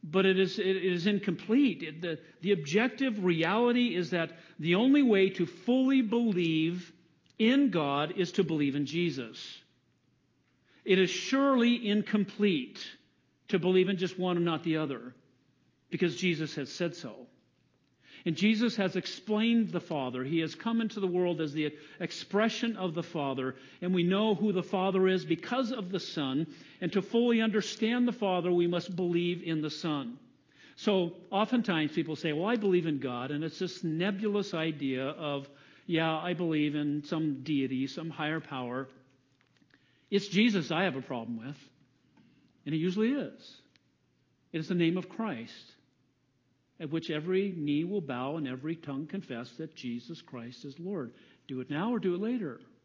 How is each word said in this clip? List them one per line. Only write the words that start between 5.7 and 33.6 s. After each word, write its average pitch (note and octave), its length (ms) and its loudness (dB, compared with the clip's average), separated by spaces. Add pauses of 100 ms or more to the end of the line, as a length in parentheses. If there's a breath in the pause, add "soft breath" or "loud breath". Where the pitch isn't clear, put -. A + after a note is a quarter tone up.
believe F3+ 920 2 (460)
in B3+ 320 6
God D3+ 460 0
is F3+ 160 0
to G3 100 2
believe D3 320 2
in C#3+ 120 0
Jesus. C#3 760 -4 (1200 soft breath)
It F#3 140 6
is F3+ 120 6
surely A#3+ 760 2
incomplete G3+ 960 0 (640)
to F#3+ 120 2
believe F#3 300 4
in G3 60 0
just F3+ 220 -4
one F3+ 180 0
and E3+ 100 2
not E3 180 -2
the D#3+ 140 0
other, B2+ 360 -6 (760)
because E3+ 260 0
Jesus D#3+ 400 -2
has C#3 160 -8
said E3+ 240 -4
so. A2 180 -12 (1080 loud breath)
And E3 120 0
Jesus G#3+ 400 2
has F#3+ 180 0
explained G#3+ 760 0
the E3 100 -2
Father. B2+ 420 -4
He D3 180 -2
has D#3 140 -4
come A3+ 260 -2
into A3 200 -4
the F#3+ 80 0
world F3 320 0
as D3+ 120 -2
the D3+ 220 -2 (240 loud breath)
expression A3 760 -2
of F#3 180 -2
the E3+ 80 -4
Father, C3+ 540 -2 (240 loud breath)
and F3+ 120 0
we F3 120 4
know G3 320 4
who G3+ 160 0
the F3+ 100 0
Father F#3+ 460 2
is F#3 160 2
because A3 480 -2
of G3+ 180 -6
the F#3+ 80 -2
Son. D3 480 -2 (340 loud breath)
And E3+ 120 -4
to G3 100 2
fully A#3 380 2
understand A3+ 680 0
the A#3+ 60 0
Father, F3+ 400 0
we F3 160 4
must F3 260 -2
believe F3 480 0
in E3 180 -2
the D3+ 100 -2
Son. C#3+ 480 -4 (580 loud breath)
So F#3 380 2 (180)
oftentimes G3 580 2
people E3 240 -2
say, D#3 180 -2
"Well, D#3+ 140 0
I A#3 80 2
believe F#3+ 320 2
in D3 140 0
God," B2+ 320 -4
and D3 100 -2
it's D#3 160 -6
this F3+ 240 -6